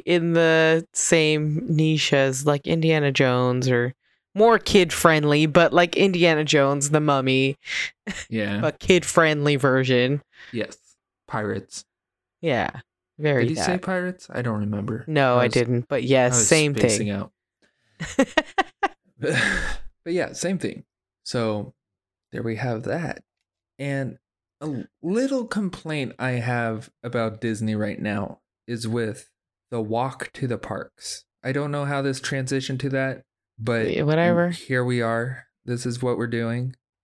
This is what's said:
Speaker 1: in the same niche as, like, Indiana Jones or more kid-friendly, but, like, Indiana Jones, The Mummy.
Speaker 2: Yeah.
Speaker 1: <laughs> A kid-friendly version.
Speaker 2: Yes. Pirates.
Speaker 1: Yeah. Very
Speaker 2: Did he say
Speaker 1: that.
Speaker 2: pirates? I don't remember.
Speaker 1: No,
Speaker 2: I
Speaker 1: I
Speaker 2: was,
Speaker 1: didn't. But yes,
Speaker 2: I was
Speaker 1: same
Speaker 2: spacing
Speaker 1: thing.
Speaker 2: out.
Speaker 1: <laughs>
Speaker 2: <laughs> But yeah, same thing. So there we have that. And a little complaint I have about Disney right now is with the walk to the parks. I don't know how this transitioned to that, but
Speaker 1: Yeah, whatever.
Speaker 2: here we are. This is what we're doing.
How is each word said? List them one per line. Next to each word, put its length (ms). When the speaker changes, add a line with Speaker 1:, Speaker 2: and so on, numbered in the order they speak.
Speaker 1:
in 280
the 580
same 760
niche 440
as, 340
like, 180
Indiana 460
Jones 580
or 240
more 240
kid-friendly, 880
but, 260
like, 240
Indiana 480
Jones, 460
The 100
Mummy. 560
Speaker 2:
Yeah. 380
Speaker 1:
<laughs> 0
A 40
kid-friendly 880
version. 680
Speaker 2:
Yes. 240
Pirates. 580
Speaker 1:
Yeah. 300
Very 300
Speaker 2:
Did 40
he 120
say 120
Speaker 1:
that. 80
Speaker 2:
pirates? 460
I 140
don't 160
remember. 480
Speaker 1:
No, 300
Speaker 2:
I 60
Speaker 1:
I 20
Speaker 2:
was, 80
Speaker 1:
didn't. 340
But 160
yes, 300
Speaker 2:
I 60
was 100
Speaker 1:
same 260
Speaker 2:
spacing 320
Speaker 1:
thing. 40
Speaker 2:
out. 200
Speaker 1:
<laughs> 80
Speaker 2:
<laughs> 0
But 920
yeah, 200
same 260
thing. 260
So 480
there 100
we 140
have 280
that. 380
And 400
a 240
little 440
complaint 720
I 140
have 580
about 380
Disney 340
right 260
now 400
is 200
with 440
the 100
walk 540
to 120
the 120
parks. 640
I 100
don't 180
know 160
how 160
this 180
transitioned 600
to 100
that, 320
but 380
Speaker 1:
Yeah, 60
whatever. 480
Speaker 2:
here 340
we 160
are. 460
This 220
is 160
what 160
we're 80
doing. 500